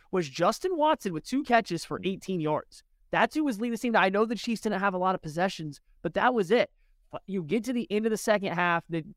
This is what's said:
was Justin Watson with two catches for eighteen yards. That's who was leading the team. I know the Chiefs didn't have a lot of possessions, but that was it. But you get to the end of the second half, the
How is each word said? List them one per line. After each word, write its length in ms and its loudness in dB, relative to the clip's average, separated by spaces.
was 160 0
Justin 480 0
Watson 380 2
with 120 -6
two 180 -2
catches 420 0
for 180 -6
eighteen 380 -4
yards. 400 -4
That's 220 2
who 120 0
was 160 -2
leading 100 -2
the 60 -4
team. 180 -2
I 140 6
know 160 4
the 100 -2
Chiefs 260 -4
didn't 200 -2
have 120 2
a 40 -4
lot 180 2
of 60 -10
possessions, 580 -4
but 140 -4
that 180 4
was 180 0
it. 180 4
But 140 -10
you 160 -4
get 220 0
to 60 -4
the 180 -4
end 160 0
of 40 2
the 80 0
second 360 0
half, 360 0
the 160 -4